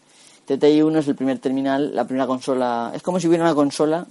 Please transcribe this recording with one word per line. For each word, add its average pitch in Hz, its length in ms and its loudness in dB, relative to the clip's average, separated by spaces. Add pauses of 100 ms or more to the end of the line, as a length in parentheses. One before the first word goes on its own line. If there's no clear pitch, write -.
(440)
T 139 120 -2
T 147 160 4
I 151 80 4
uno 156 180 2
es 147 80 -2
el 143 80 -2
primer 135 240 -2
terminal, 135 540 -2
la 117 120 -2
primera 131 200 -2
consola, 123 720 -2
es - 80 -10
como 180 160 -2
si 165 80 -2
hubiera 165 160 4
una 165 120 2
consola 151 560 0